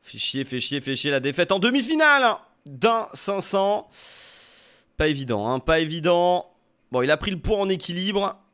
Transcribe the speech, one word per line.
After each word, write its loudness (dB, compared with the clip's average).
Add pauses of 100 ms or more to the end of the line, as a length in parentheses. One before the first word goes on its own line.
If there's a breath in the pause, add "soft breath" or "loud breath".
Fait -18
chier, -4
fait -6
chier, -4
fait -4
chier. -2
La 2
défaite 0
en 2
demi-finale 4 (300)
d'un 0
cinq -2
cents. 0 (1080 loud breath)
Pas 2
évident, -2
hein, 0
pas 2
évident. 2 (380)
Bon, 2
il 2
a 6
pris -6
le -4
poids 0
en 0
équilibre. -2 (180)